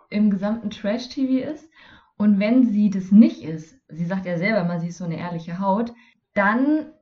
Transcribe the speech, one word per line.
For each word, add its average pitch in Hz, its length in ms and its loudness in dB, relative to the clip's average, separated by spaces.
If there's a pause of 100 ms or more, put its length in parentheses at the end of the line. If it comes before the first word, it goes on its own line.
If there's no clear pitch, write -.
(100)
im 208 180 2
gesamten 202 400 -4
Trash-T 247 580 -6
V 262 240 -2
ist. - 200 -14 (480)
Und 202 200 4
wenn 233 260 4
sie 208 260 2
das 190 200 -4
nicht 214 320 8
ist, - 460 -12
sie 160 160 -8
sagt 180 220 -6
ja 175 120 -4
selber 196 260 0
mal, 170 160 -4
sie 170 80 -6
ist - 100 -14
so 185 60 -10
eine 165 140 -6
ehrliche 170 400 -10
Haut, 196 340 -2 (420)
dann 262 520 0 (160)